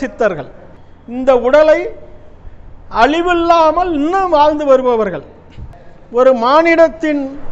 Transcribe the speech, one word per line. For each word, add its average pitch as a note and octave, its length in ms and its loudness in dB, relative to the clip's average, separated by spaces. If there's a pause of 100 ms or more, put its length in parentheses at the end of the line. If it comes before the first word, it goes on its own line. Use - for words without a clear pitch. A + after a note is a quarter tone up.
சித்தர்கள். G3 500 -6 (560)
இந்த B3+ 300 0
உடலை D4+ 420 2 (1200)
அழிவில்லாமல் E4+ 920 0
இன்னும் F4 360 -2
வாழ்ந்து D4+ 360 2
வருபவர்கள். B3 600 0 (880)
ஒரு B3+ 220 4
மானிடத்தின் D#4 880 2 (280)